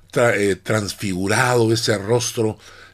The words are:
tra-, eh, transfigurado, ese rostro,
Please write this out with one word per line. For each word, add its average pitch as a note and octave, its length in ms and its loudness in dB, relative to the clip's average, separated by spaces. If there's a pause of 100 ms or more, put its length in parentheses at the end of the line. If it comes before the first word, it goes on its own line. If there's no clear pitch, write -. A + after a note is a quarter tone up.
(120)
tra-, A#2 240 2
eh, G2+ 200 2
transfigurado, A2 1160 0
ese A2 240 0
rostro, A2 600 -2 (360)